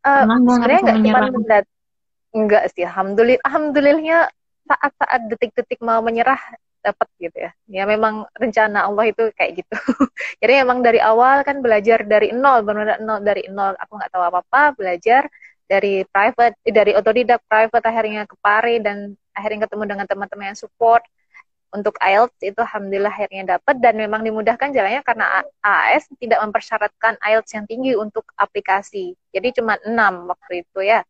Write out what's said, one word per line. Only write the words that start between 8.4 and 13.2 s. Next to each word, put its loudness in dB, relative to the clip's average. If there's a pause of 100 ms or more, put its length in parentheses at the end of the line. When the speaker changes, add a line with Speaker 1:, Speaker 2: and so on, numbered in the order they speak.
Speaker 2:
Allah 0
itu -2 (100)
kayak -4
gitu. -12
<laughs> -2 (320)
Jadi 4
emang 0
dari 4
awal 4
kan -6
belajar 2
dari 2
nol, 4
benar-benar -2
nol, -6